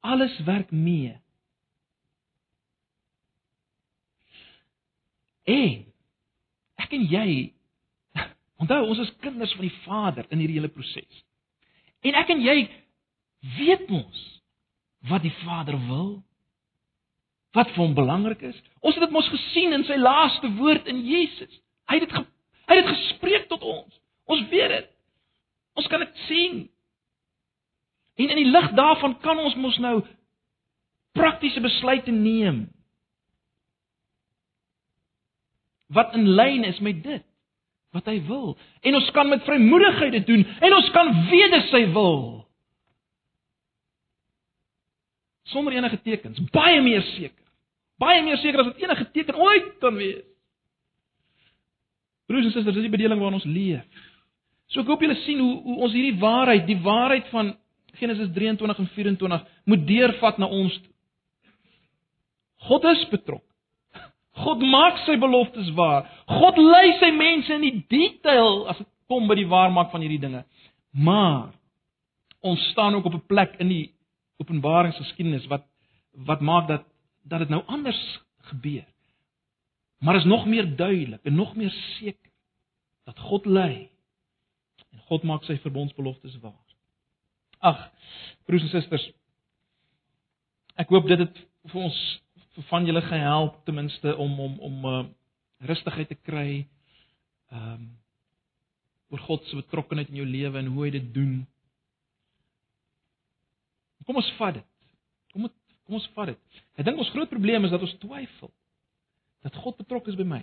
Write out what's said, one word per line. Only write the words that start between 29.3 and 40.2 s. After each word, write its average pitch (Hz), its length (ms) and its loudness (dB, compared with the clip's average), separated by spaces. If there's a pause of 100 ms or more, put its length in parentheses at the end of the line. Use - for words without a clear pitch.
ons 285 200 -4
mos 262 240 -2
nou 240 140 -2 (1200)
praktiese 311 460 0
besluite 254 520 -2
neem. 214 480 0 (3250)
Wat 226 240 2
in 214 220 6
lyn 254 300 4
is 180 120 -6
met 202 240 -4
dit 285 240 -10 (640)
wat 180 160 -8
hy 214 160 -4
wil. 220 300 -6 (340)
En 277 80 4
ons 269 160 2
kan 285 160 4
met 277 160 2
vrymoedigheid 294 720 6
dit 214 140 0